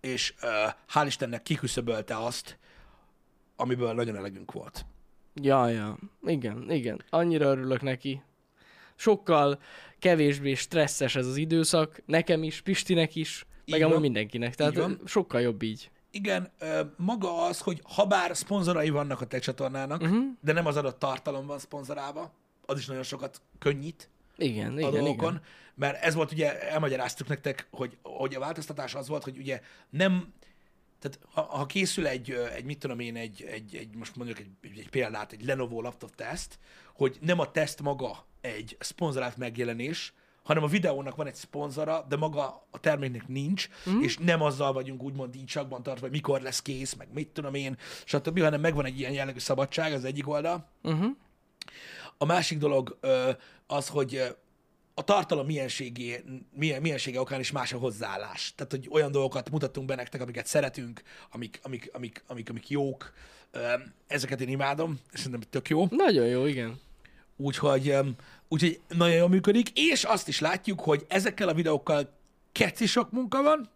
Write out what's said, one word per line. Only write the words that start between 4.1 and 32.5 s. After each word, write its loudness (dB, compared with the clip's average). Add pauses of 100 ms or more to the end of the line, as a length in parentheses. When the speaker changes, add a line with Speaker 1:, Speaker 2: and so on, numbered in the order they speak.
Speaker 1:
elegünk -10
volt. -12 (560)
Speaker 2:
Ja, 6
ja. -2 (280)
Igen, -2
igen. -2
Annyira 2
örülök 0
neki. -4 (760)
Sokkal 4 (400)
kevésbé 4
stresszes 2
ez 2
az -2
időszak, 4
nekem 4
is, -4
Pistinek 2
is, -6 (200)
meg -2
Speaker 1:
Így 6
Speaker 2:
amúgy 8
Speaker 1:
van. 6
Speaker 2:
mindenkinek. 0
Tehát 2
Speaker 1:
Így 2
van. 0
Speaker 2:
sokkal 2
jobb 2
így. -6 (200)
Speaker 1:
Igen, -2
ö, -2 (160)
maga 0
az, 0
hogy -2 (140)
ha 6
bár 2
szponzorai 2
vannak -2
a -4
te -4
csatornának, -4
Speaker 2:
Mhm. 4 (240)
Speaker 1:
de 2
nem 2
az 2
adott -2
tartalom -2
van -8
szponzorálva, -10 (320)
az -2
is -8
nagyon -6
sokat -10 (180)
könnyít -2 (280)
Speaker 2:
Igen, 0
Speaker 1:
a -4
Speaker 2:
igen, 2
Speaker 1:
dolgokon. 2
Speaker 2:
igen. -4 (340)
Speaker 1:
Mert -2
ez 4
volt, 0
ugye, 0 (100)
elmagyaráztuk -2
nektek, -4
hogy, -6
hogy -4
a -6
változtatás -8
az -8
volt, -4
hogy -10
ugye -6 (280)
nem, 2 (680)
tehát -10 (140)
ha, 0
ha -4
készül 0
egy, -4
ö, -2
egy, -10